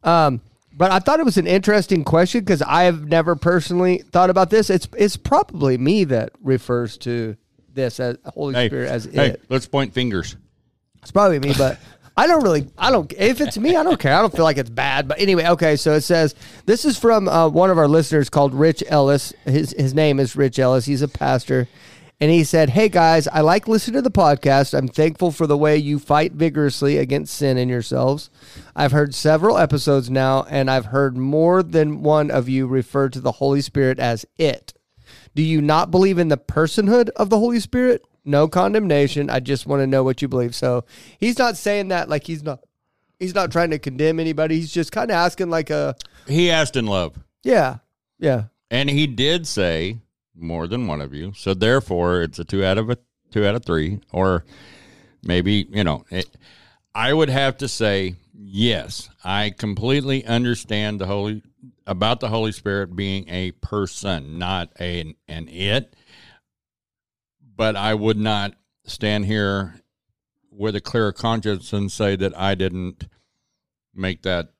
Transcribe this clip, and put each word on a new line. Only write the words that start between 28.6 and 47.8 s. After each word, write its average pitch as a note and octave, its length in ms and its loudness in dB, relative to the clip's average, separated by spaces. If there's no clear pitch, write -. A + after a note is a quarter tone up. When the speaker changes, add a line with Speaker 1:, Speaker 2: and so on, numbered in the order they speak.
Speaker 1:
I've C#3+ 160 0
heard C#3+ 240 2
several D#3+ 420 2
episodes C#3 540 2
now, C3 360 2
and C3+ 220 0
I've C3 180 0
heard C3 300 0
more D#3+ 460 2
than D#3 400 0
one D3+ 260 2
of B2+ 180 -2
you C3 200 0
refer C3 420 0
to B2+ 100 -10
the B2+ 120 -2
Holy C#3 300 0
Spirit C3 380 0
as A#2+ 240 -2
it. C#3+ 380 -2
Do D3 80 0
you D#3+ 220 2
not D#3 260 2
believe F#3 300 4
in E3+ 80 2
the D3 100 2
personhood G#3 800 0
of F#3+ 160 -2
the A3 80 4
Holy A#3+ 200 0
Spirit? B3 440 0
No C#3+ 240 2
condemnation. D#3+ 840 0
I C3 80 -2
just B2+ 260 -4
wanna C#3 220 0
know C3 160 2
what C3 180 -2
you C#3+ 60 -4
believe." B2 260 -2
So B2 320 -2
he's A#3 200 -2
not A#3+ 180 0
saying G3+ 300 -2
that, F3+ 200 -2
like, D3+ 200 -4
he's D#3 160 -10
not, D3 160 -10
he's F#3 160 -8
not F3+ 180 -2
trying E3+ 200 0
to D3+ 80 -4
condemn D3+ 400 -2
anybody. D#3+ 380 -2
He's D#3+ 140 -6
just E3+ 200 -4
kinda A3 240 -4
asking, F3 340 0
like, D#3+ 220 -4
a C#3+ 240 -4
Speaker 2:
He E3+ 240 2
asked D#3+ 240 0
in A#2+ 100 -2
love. F#2 300 -2
Speaker 1:
Yeah. D#3+ 360 0